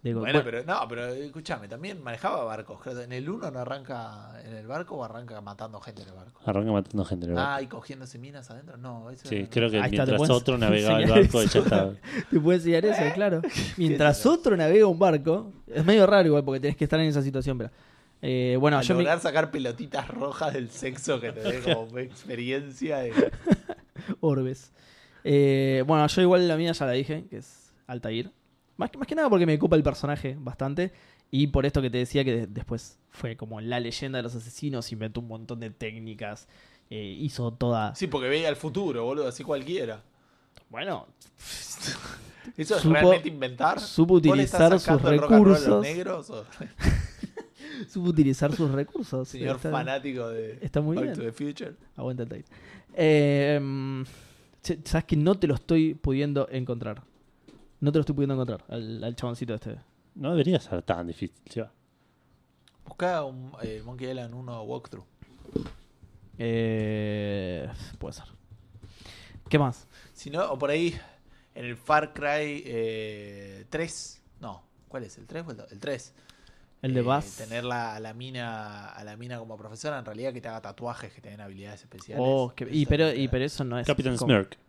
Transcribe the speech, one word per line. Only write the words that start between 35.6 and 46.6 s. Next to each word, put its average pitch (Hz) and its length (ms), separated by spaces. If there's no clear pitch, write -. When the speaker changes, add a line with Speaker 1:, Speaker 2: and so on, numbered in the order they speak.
Speaker 1:
técnicas, 110 800
eh, 104 300
hizo 123 340
toda 117 400
Speaker 2:
Sí, 185 140
porque 131 200
veía 156 220
el 143 60
futuro, 151 500
boludo, 139 220
así 123 160
cualquiera. 135 580
Speaker 1:
Bueno. 127 340
Speaker 2:
<laughs> - 1200
¿Eso 160 180
es 156 60
Speaker 1:
Supo, 160 140
Speaker 2:
realmente 170 340
inventar? 147 500
Speaker 1:
supo 175 400
Speaker 2:
¿Vos 147 160
le 139 80
estás 170 180
Speaker 1:
utilizar 165 180
sus - 40
Speaker 2:
sacando 151 280
el 147 80
rock 147 120
and 214 140
roll 190 100
a - 40
los 143 80
Speaker 1:
recursos. - 160
Speaker 2:
negros, 170 480
o? 107 180
<laughs> - 60